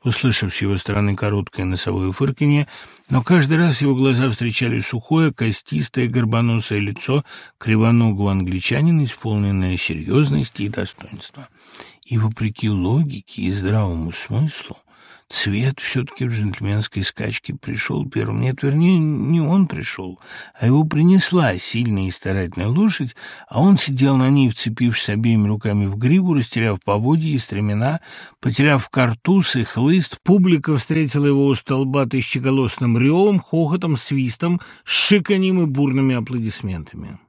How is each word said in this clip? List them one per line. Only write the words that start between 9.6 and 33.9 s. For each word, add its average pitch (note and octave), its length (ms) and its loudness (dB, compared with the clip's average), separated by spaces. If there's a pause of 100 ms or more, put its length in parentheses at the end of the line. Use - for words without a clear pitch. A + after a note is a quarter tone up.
серьёзности C3 880 -2
и G2+ 40 -4
достоинства. - 800 -12 (560)
И A#2+ 140 -4
вопреки A2 520 -2
логике G#2 760 -2
и F#2 80 -2
здравому F#2+ 600 -2
смыслу, - 640 -4 (520)
Цвет A#2 520 -2
всё-таки - 460 -4
в B2 60 -2
джентльменской G#2 720 -4
скачке - 520 -6
пришёл - 520 -6
первым. A2 340 -4
Нет, B2+ 200 -2
вернее, E3 380 4
не D#3 420 0
он F3 240 4
пришёл, F#2+ 540 -8 (340)
а - 140 -2
его C#3 160 4
принесла D#3 720 4
сильная G#2 520 -2
и - 20 -6
старательная F#2 560 -4
лошадь, D3+ 480 0 (340)
а - 100 -2
он F#3 200 6
сидел C3+ 380 2
на C3 120 4
ней, C3+ 220 4
вцепившись A2+ 580 -2
обеими A2 380 2
руками G#2 400 0
в G2 100 -4
гриву, E3 380 2
растеряв A2+ 440 0
поводья C#3 500 0
и C#3 100 0
стремена, G#2+ 640 -2 (380)
потеряв C3 500 0
картуз C3+ 680 2
и B2 80 0
хлыст. D3+ 580 0
Публика F3 560 4
встретила D3 480 0
его C#3 220 4
у C3+ 80 2
столба C3+ 500 -2
тысячеголосным B2+ 920 0
рёвом, F3+ 400 4
хохотом, E3 580 0